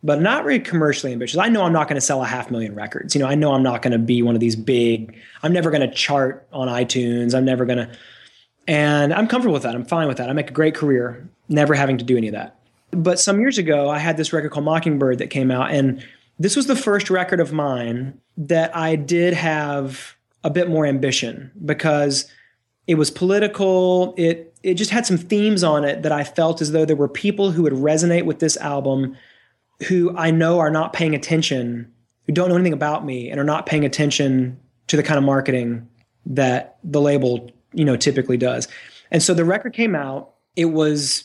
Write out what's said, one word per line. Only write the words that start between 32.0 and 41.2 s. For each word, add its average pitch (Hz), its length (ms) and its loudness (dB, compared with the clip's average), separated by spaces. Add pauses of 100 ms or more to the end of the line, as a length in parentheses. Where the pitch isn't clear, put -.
who 156 80 -2
don't 180 160 2
know 175 60 2
anything 180 180 2
about 151 320 -2
me 127 240 -8
and 143 100 -6
are 139 60 0
not 151 200 0
paying 151 200 0
attention 135 760 0 (280)
to 151 100 2
the 147 60 2
kind 156 140 2
of 139 60 4
marketing 127 640 0 (380)
that 127 580 -2
the 147 180 0
label, 127 480 0 (240)
you 156 120 0
know, 131 100 2
typically 127 420 0
does. 123 300 -2 (420)
And 165 140 2
so 185 100 2
the 170 120 2
record 208 280 -2
came 226 220 0
out. 143 380 -8 (220)
It 170 100 0
was 151 600 0